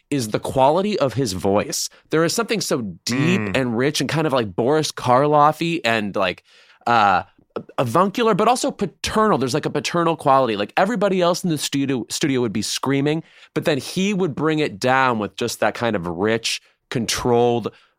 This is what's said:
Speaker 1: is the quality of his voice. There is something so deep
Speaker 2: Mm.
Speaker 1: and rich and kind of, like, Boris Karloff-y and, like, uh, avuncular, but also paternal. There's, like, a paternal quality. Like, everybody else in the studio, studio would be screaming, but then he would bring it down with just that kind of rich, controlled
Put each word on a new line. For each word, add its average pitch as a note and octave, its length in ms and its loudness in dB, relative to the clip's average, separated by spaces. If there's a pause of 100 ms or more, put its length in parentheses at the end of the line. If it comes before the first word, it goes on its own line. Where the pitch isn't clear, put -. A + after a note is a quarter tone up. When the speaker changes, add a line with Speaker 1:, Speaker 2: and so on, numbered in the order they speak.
(100)
Speaker 1:
is C3 180 -2
the A#2 100 -4
quality D#3+ 600 0
of C3+ 160 0
his A#2 180 -2
voice. G2 560 -2 (220)
There D#3+ 140 2
is E3 100 -2
something A3+ 260 -2
so D3 220 -2 (240)
deep A#2+ 340 0
Speaker 2:
Mm. G2+ 160 -4
Speaker 1:
and B2 220 -2
rich C#3+ 240 0
and B2+ 80 -4
kind D3+ 160 0
of, C3+ 80 0
like, A2 200 -2
Boris D3 380 0
Karloff-y D3 920 2
and, G#2+ 320 0
like, F#2 280 -2 (440)
uh, F3 360 4 (560)
avuncular, F#3+ 560 2
but G#3 140 2
also B3+ 220 0
paternal. G#3 680 0
There's, B2 160 -2
like, D#3 120 -2
a F3 40 -2
paternal E3 440 -2
quality. C3+ 440 2
Like, G2+ 180 -4
everybody F#3+ 460 2
else E3+ 200 0
in F#3 60 -2
the D#3 80 0
studio, C#3 540 -2
studio C3+ 320 0
would A#2 100 -2
be G#2+ 100 -4
screaming, C#3 600 0 (320)
but D3+ 100 -4
then D#3 140 0
he F#3 340 -2
would F3+ 220 -2
bring D#3 240 0
it A#2 200 -4
down B2+ 400 2
with G2+ 180 -4
just - 240 -4
that G#2+ 140 2
kind A#2 220 -2
of E2+ 100 -2
rich, G#2+ 540 -2 (300)
controlled A#2+ 840 0 (260)